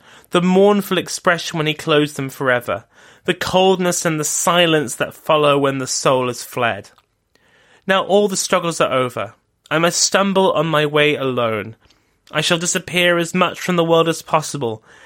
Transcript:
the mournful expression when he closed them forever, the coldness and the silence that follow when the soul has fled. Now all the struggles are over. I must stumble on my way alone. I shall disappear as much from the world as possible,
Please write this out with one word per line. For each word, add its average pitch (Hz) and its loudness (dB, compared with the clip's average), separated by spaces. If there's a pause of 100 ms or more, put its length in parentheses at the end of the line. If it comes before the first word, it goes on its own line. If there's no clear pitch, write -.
(300)
the 175 2
mournful 196 2
expression - -4
when 151 -2
he 151 -2
closed 151 0
them 135 -6
forever, 123 -2 (400)
the 180 0
coldness 185 0
and 160 0
the 147 -4
silence 165 0
that - -6
follow 147 2
when 139 0
the 127 -6
soul 131 0
has 120 -8
fled. 110 -4 (960)
Now 190 0
all 208 2
the 190 -4
struggles 170 -2
are 143 2
over. 120 -2 (380)
I 156 0
must 170 0
stumble 190 2
on 156 0
my 151 2
way 147 2
alone. 117 -4 (560)
I 151 -2
shall 165 0
disappear 175 0
as 170 -4
much 180 0
from 180 -2
the 170 2
world 165 4
as 160 -2
possible, 143 -4 (220)